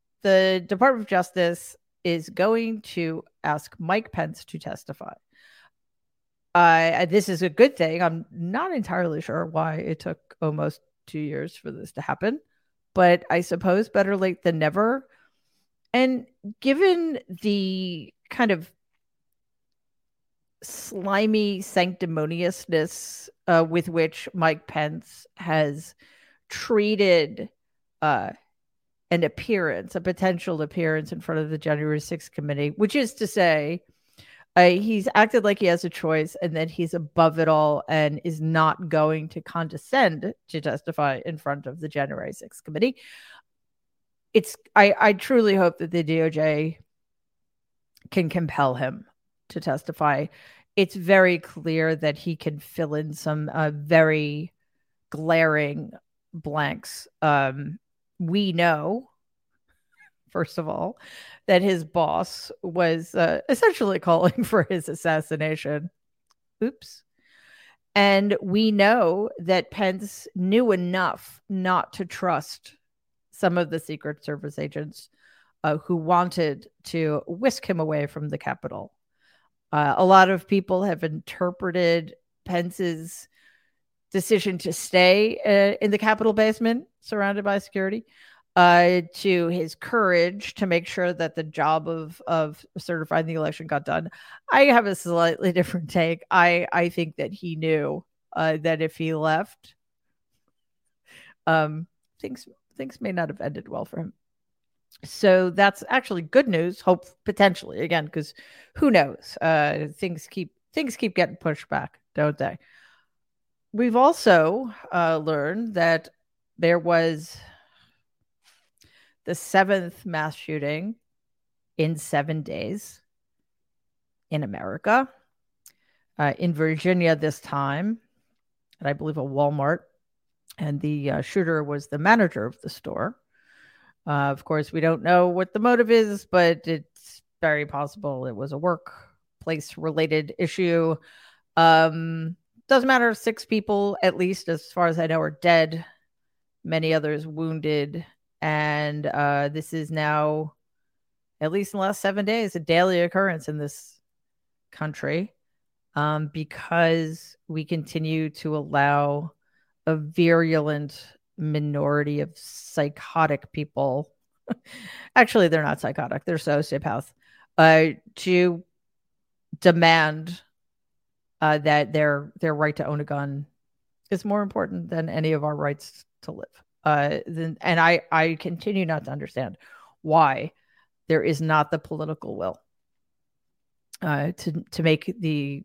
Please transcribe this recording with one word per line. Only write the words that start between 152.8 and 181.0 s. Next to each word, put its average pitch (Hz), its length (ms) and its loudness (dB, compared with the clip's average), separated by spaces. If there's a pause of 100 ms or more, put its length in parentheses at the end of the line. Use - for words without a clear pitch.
occurrence 175 460 0
in 151 120 -8
this - 400 -12 (720)
country, 151 640 -6 (580)
um, 151 400 -2
because 165 1040 -2 (100)
we 156 180 -6
continue 156 640 -4
to 151 260 -6
allow 143 760 0 (520)
a 160 100 2
virulent 156 1080 2 (320)
minority 147 840 -2
of 160 140 -8
psychotic - 1160 -4
people. 139 600 -4 (360)
<laughs> - 80 -8 (600)
Actually, 226 320 6
they're 156 140 2
not 147 180 -2
psychotic. 135 460 -6
They're 170 120 -2
sociopaths. 147 760 -4 (460)
Uh, 160 300 8 (260)
to 180 480 2 (960)
demand, 165 800 4 (1000)
uh, 151 180 2
that 147 340 2
their, 147 460 0
their 156 160 -2
right 151 220 0
to - 100 -4
own 147 140 -4
a - 40 -6
gun 143 400 -6 (640)
is 190 160 -4
more 208 160 0
important 185 480 -6
than 165 200 -4
any 156 240 -2
of 147 100 -2
our 151 120 -4
rights 143 500 -6 (180)
to - 80 -14
live. - 320 -18 (200)
Uh, 147 440 2
then, 160 340 -8
and 170 180 2
I, 165 220 4 (100)
I 160 280 2
continue 185 480 -4
not 151 180 -4
to 135 60 -10
understand 135 480 -8 (420)
why 156 500 2 (560)